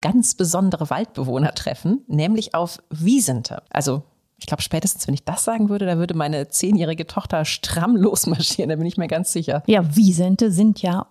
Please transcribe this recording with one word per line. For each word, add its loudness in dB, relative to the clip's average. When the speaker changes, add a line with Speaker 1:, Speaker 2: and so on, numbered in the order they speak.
Speaker 1:
ganz 2
besondere 0
Waldbewohner -2
treffen, -2
nämlich 0
auf -4
Wiesente. 0
Also -2
ich -16
glaube, -6
spätestens -4
wenn -2
ich -4
das -6
sagen 0
würde, -2
da 0
würde -2
meine -2
zehnjährige 0
Tochter -4
stramm -2
losmarschieren, 0
da -2
bin -2
ich -4
mir -2
ganz -2
sicher. -2
Speaker 2:
Ja, 4
Wiesente 4
sind 4
ja -2